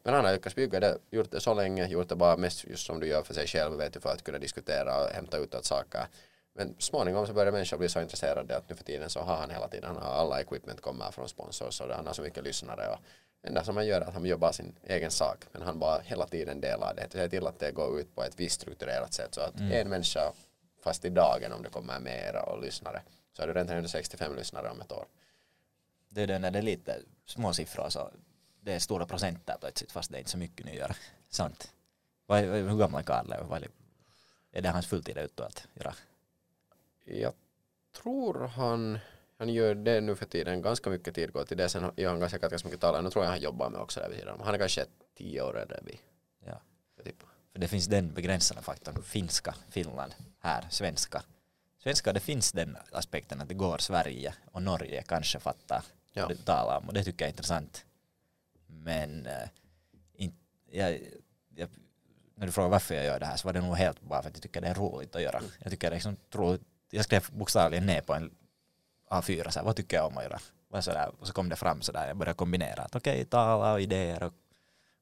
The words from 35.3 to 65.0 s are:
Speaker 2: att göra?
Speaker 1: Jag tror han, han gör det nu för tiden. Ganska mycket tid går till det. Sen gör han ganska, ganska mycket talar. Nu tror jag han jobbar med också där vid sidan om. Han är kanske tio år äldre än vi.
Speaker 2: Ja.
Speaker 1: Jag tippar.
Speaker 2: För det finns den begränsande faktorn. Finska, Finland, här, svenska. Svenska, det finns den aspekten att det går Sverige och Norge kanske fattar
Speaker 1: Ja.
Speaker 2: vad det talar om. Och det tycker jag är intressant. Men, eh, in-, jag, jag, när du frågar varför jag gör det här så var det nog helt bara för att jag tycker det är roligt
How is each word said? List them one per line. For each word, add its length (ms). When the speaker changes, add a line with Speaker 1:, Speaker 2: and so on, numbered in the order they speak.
Speaker 2:
att 320
göra? 200
Speaker 1:
Jag 240
tror 440
han, 520
han 100
gör 260
det 260
nu 160
för 100
tiden. 360
Ganska 280
mycket 240
tid 180
går 120
till 120
det. 120
Sen 280
gör 140
han 100
ganska, 180
ganska 300
mycket 120
talar. 220
Nu 80
tror 140
jag 80
han 80
jobbar 300
med 100
också 200
där 80
vid 100
sidan 160
om. 120
Han 80
är 40
kanske 280
tio 260
år 160
äldre 180
än 100
vi. 140
Speaker 2:
Ja. 140
Speaker 1:
Jag 80
tippar. 240
Speaker 2:
För 60
det 100
finns 180
den 280
begränsande 480
faktorn. 400
Finska, 520
Finland, 460
här, 300
svenska. 520
Svenska, 340
det 80
finns 320
den 240
aspekten 480
att 80
det 60
går 240
Sverige 560
och 100
Norge 400
kanske 380
fattar 440
Speaker 1:
Ja. 140
Speaker 2:
vad 100
det 80
talar 340
om. 100
Och 60
det 100
tycker 200
jag 40
är 40
intressant. 520
Men, 600
eh, 220
in-, 220
jag, 300
jag, 140
när 120
du 60
frågar 160
varför 260
jag 100
gör 160
det 60
här 100
så 120
var 40
det 80
nog 160
helt 240
bara 220
för 60
att 80
jag 60
tycker 180
det 80
är 60
roligt 420